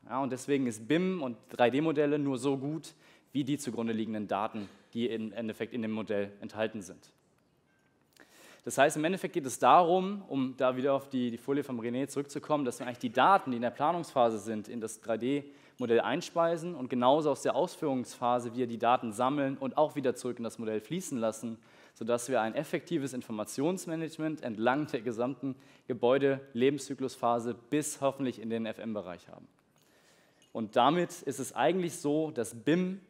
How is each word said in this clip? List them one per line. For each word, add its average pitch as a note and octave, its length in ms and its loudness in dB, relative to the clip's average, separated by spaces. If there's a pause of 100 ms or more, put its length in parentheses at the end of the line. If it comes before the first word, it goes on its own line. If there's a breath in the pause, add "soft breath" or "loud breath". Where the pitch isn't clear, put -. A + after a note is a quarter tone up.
Ja, B2+ 140 -2
und C3 80 -2
deswegen C3 380 0
ist A2 180 -8
bim F3+ 360 2
und A#2+ 140 -6 (120)
drei A#2+ 220 4
D C3 100 2
Modelle D3 400 2
nur C#3 180 -2
so C3+ 180 0
gut, C#3+ 380 -6 (380 soft breath)
wie C3+ 100 0
die C#3 160 -2
zugrunde A2+ 340 -4
liegenden A2 360 -4
Daten, G#2 400 -4 (260)
die A#2 140 -2
im A2 240 -6
Endeffekt A2 400 -6
in A#2+ 100 -4
dem A2 80 -2
Modell G#2 400 -2 (100)
enthalten G#2+ 420 -4
sind. F2+ 280 -18 (1500 loud breath)
Das A#2+ 140 -4
heißt, D3 180 6
im D3+ 80 -2
Endeffekt F3+ 300 -2
geht D3+ 120 -2
es B2 120 -8
darum, F3+ 720 6
um C3 280 -2
da B2+ 200 2
wieder C#3 180 2
auf C3+ 140 -2
die, B2 240 -2
die A2+ 60 -8
Folie C#3 260 -2
von B2 160 -6
René A#2+ 260 -4
zurückzukommen, C#3+ 580 -4
dass A#2+ 140 -4
wir A#2+ 80 -8
eigentlich B2 120 -8
die A#2 140 -4
Daten, D3+ 380 6
die A#2+ 60 -2
in A#2 60 -4
der A#2+ 80 0
Planungsphase C#3+ 680 2
sind, G#2+ 300 -6
in A#2+ 120 -8
das G#2+ 200 -8
drei A2+ 160 -2
D C3+ 280 -2 (340 loud breath)
Modell A#2 220 4
einspeisen E3+ 760 0
und B2+ 120 -6
genauso C3+ 440 4
aus B2+ 100 -4
der A#2+ 140 0
Ausführungsphase B2 1000 -2
wir B2 140 0
die A#2 100 -6
Daten A#2 340 2
sammeln C3+ 460 0
und C3 180 -4
auch D3 200 4
wieder C3 180 0
zurück A#2+ 240 -6
in A#2 60 -6
das A2 140 -8
Modell A2 220 -4
fließen D3+ 380 -6
lassen, A2+ 400 -4 (360 loud breath)
sodass A#2 340 -2
wir B2+ 120 2
ein A2 140 -2
effektives C#3+ 580 -4
Informationsmanagement D#3 1300 -4
entlang B2 440 0
der C3+ 140 -4
gesamten B2+ 540 -4 (320 loud breath)
Gebäude-Lebenszyklusphase C3 1700 2 (160)
bis D3 300 -2
hoffentlich C3+ 400 -2
in A2+ 100 -8
den A2+ 160 -2
F G#2+ 120 -8
M-Bereich F#2+ 500 -8
haben. E2+ 180 -20 (1080 soft breath)
Und A2 240 -2
damit D#3 460 4
ist C3 160 -4
es B2+ 160 -6
eigentlich E3 440 0
so, D3+ 320 0
dass A#2 240 -6
bim F3+ 560 0